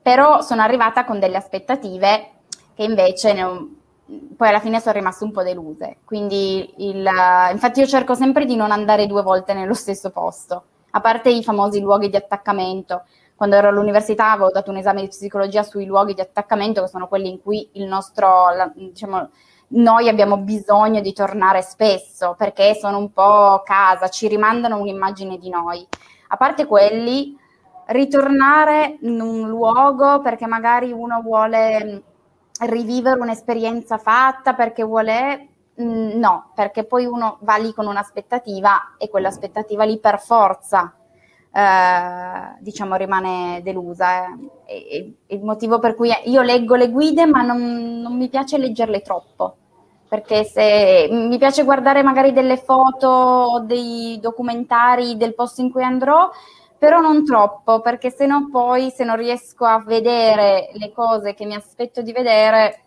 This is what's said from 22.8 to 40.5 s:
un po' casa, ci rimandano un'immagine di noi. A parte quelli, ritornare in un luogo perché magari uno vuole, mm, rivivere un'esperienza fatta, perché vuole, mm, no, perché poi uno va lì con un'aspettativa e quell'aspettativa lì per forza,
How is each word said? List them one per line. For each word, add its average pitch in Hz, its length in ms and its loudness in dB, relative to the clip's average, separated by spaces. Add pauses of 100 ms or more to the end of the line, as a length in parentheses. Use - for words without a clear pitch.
un 208 120 -8
po' 202 540 6
casa, 185 440 2
ci - 180 -6
rimandano 214 520 0
un'immagine 196 580 -8
di 180 120 -14
noi. 175 360 -8 (440)
A - 80 -4
parte 294 300 0
quelli, 233 680 2 (520)
ritornare 285 1120 2
in 233 200 -4
un 226 280 -6
luogo 269 720 2
perché 233 260 -4
magari 233 440 -2
uno 233 300 -6
vuole, 220 640 0
mm, 202 120 -12 (680)
rivivere 240 520 -2
un'esperienza 226 800 -6
fatta, 262 560 0
perché 226 300 -2
vuole, 226 640 -2 (340)
mm, 226 380 -4
no, 196 360 0
perché 208 300 -4
poi 247 200 -2
uno 240 360 -6
va 214 160 2
lì 220 160 -4
con 214 140 -6
un'aspettativa 202 1120 -4
e 214 120 -10
quell'aspettativa 208 760 -4
lì 214 160 -2
per 202 200 0
forza, 190 760 0 (580)